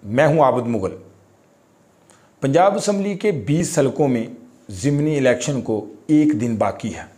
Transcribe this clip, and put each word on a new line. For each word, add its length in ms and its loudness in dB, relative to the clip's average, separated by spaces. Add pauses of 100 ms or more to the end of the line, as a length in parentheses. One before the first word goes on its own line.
मैं 220 2
हूं 180 4
आबिद 220 2
मुगल। 240 -2 (1500)
पंजाब 340 4
असम्बली 400 -2
के 140 0 (120)
बीस 360 -2
हलकों 300 0
में 280 -4 (360)
ज़िमनी 440 -2
इलेक्शन 440 0
को 160 -2 (360)
एक 220 4
दिन 240 -2
बाकी 320 -2
है। 140 -14 (140)